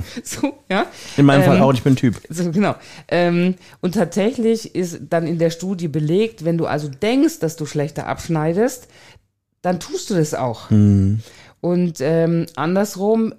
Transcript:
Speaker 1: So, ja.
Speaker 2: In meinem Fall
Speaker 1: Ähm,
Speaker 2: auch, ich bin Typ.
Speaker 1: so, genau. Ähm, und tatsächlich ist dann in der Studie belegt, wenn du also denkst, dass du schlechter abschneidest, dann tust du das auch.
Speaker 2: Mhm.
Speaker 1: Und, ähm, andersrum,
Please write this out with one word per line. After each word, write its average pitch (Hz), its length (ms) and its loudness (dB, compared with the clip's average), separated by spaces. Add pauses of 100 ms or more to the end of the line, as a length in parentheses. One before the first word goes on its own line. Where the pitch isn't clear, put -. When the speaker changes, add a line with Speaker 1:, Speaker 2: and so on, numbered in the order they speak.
(240)
Speaker 1:
So, - 300 -4 (160)
ja. 196 160 0 (320)
Speaker 2:
In 143 80 6
meinem 139 180 6
Fall 139 140 6
Speaker 1:
Ähm, - 60 6
Speaker 2:
auch, 135 100 6
ich 120 100 -2
bin 135 120 4
Typ. 127 240 0 (100)
Speaker 1:
so, 170 220 -4
genau. 175 240 0 (320)
Ähm, 175 480 2 (260)
und 180 140 -2
tatsächlich 220 800 0
ist 170 240 -4 (100)
dann 165 180 0
in 170 120 -2
der 165 100 2
Studie 175 380 -6
belegt, 160 580 -2
wenn 170 120 0
du 160 80 -2
also 151 240 -4
denkst, 247 500 0
dass 160 160 -4
du 151 100 -8
schlechter 147 420 -6
abschneidest, 170 800 -2 (720)
dann 180 180 -2
tust - 300 -8
du 208 60 0
das 156 180 0
auch. - 380 -6
Speaker 2:
Mhm. 101 480 4 (420)
Speaker 1:
Und, 175 400 -2
ähm, 165 540 0
andersrum, 202 840 -2